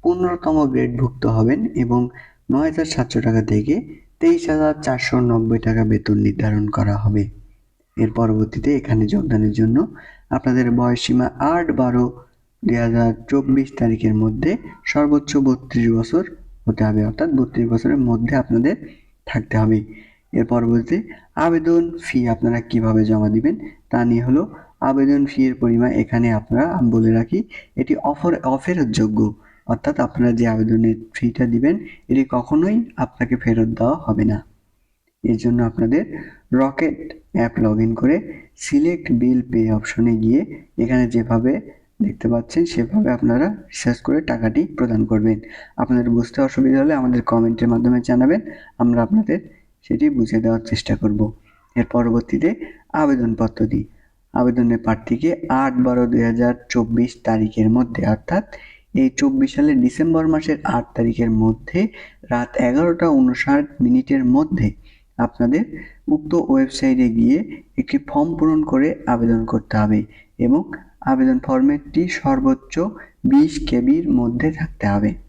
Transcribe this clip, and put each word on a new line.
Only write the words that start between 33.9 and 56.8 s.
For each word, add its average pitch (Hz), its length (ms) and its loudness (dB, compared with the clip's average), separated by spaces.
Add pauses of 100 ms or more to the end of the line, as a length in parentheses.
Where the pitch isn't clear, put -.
হবে - 260 0
না। - 60 -2 (840)
এর 113 200 0
জন্য 120 160 2 (100)
আপনাদের 117 340 0 (560)
রকেট 139 380 -2 (380)
অ্যাপ 117 180 -2 (100)
log 107 220 2
in 113 140 0
করে 311 160 2 (480)
সিলেক্ট 165 480 0
বিল 123 280 2 (100)
পে 113 120 0 (160)
অপশনে 113 360 0 (100)
গিয়ে 120 180 4 (360)
এখানে 123 260 2 (100)
যেভাবে 117 380 0 (500)
দেখতে - 300 -2
পাচ্ছেন - 340 -2
সেভাবে 208 460 0
আপনারা 247 360 0 (220)
রিচার্জ - 320 -4
করে - 200 0
টাকাটি 117 400 -2 (160)
প্রদান 113 280 0
করবেন। 107 320 2 (400)
আপনাদের 123 380 0
বুঝতে 117 260 -2
অসুবিধা 135 400 2
হলে 151 120 2
আমাদের 127 360 0
কমেন্টের 117 440 2
মাধ্যমে 120 340 2
জানাবেন, 220 340 4 (400)
আমরা 120 200 2
আপনাদের 185 380 0 (440)
সেটি 127 260 0
বুঝিয়ে 113 340 0
দেওয়ার 113 260 0
চেষ্টা - 260 -2
করব। 104 240 0 (560)
এর 120 180 0
পরবর্তীতে 120 560 0 (440)
আবেদন 143 420 0
পদ্ধতি। 113 460 0 (520)
আবেদনের 120 520 2
প্রার্থীকে 117 440 -2 (340)
আট 131 100 -2 (120)
বারো 123 260 2
দুই 120 180 2
হাজার 120 240 2 (160)
চব্বিশ 117 420 0 (120)